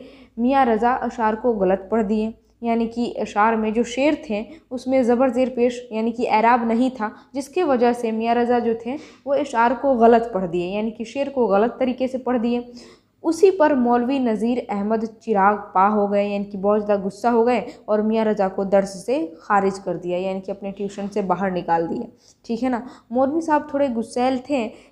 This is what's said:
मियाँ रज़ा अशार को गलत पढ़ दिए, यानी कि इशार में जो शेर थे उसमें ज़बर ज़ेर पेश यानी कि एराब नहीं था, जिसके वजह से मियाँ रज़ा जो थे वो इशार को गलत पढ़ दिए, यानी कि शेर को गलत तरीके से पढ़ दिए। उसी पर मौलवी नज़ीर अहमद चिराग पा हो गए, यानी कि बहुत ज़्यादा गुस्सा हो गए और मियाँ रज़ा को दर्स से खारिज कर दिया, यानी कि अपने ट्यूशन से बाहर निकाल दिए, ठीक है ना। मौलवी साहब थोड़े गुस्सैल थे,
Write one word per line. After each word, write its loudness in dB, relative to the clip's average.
मियाँ 2
रज़ा 2
अशार -2
को 0
गलत 0
पढ़ 0
दिए, -2
यानी 0
कि -4
इशार 2
में 0
जो 0
शेर 0
थे -6
उसमें 0
ज़बर 4
ज़ेर 0
पेश 0
यानी -2
कि -4
एराब 4
नहीं 2
था, -6
जिसके -2
वजह 4
से -4
मियाँ 0
रज़ा 2
जो 0
थे -8
वो 0
इशार 2
को 0
गलत 6
पढ़ -2
दिए, -4
यानी -4
कि -10
शेर -4
को 0
गलत 2
तरीके -2
से -6
पढ़ -2
दिए। -2
उसी 4
पर 4
मौलवी 2
नज़ीर 0
अहमद -2
चिराग 2
पा 6
हो 2
गए, 2
यानी -2
कि -12
बहुत 2
ज़्यादा 0
गुस्सा -2
हो 4
गए 2
और 2
मियाँ 0
रज़ा 0
को -4
दर्स 2
से -2
खारिज 0
कर -6
दिया, -4
यानी -4
कि -10
अपने -8
ट्यूशन -8
से -4
बाहर 0
निकाल 0
दिए, -6
ठीक -4
है 0
ना। -2
मौलवी 0
साहब 0
थोड़े 0
गुस्सैल -2
थे, -2